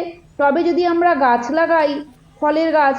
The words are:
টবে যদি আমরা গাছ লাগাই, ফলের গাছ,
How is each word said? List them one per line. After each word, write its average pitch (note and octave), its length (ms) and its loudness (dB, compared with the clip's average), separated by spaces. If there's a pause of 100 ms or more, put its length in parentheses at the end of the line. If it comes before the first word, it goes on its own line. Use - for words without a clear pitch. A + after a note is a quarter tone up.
(360)
টবে C#4+ 260 0
যদি E4+ 240 0
আমরা E4+ 280 2
গাছ A#3+ 360 0
লাগাই, D#4 420 0 (440)
ফলের D#4 360 0
গাছ, C#4+ 260 2